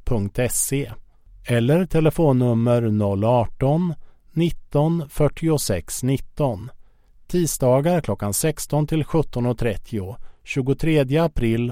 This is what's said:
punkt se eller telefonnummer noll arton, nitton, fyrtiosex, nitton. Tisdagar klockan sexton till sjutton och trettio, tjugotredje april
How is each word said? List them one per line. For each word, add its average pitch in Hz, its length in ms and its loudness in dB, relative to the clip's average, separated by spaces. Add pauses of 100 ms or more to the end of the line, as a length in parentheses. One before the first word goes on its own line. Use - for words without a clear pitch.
punkt 101 360 -2 (120)
se - 400 -4 (540)
eller 127 400 4
telefonnummer 123 960 2
noll 104 420 0
arton, 135 680 0 (380)
nitton, 160 800 0
fyrtiosex, 147 920 -2
nitton. 123 680 -2 (560)
Tisdagar 151 760 2
klockan 101 320 -4
sexton 156 540 -2
till 160 160 -2
sjutton 127 420 -2
och 123 120 0
trettio, 104 580 -4 (280)
tjugotredje 139 800 0
april 120 480 0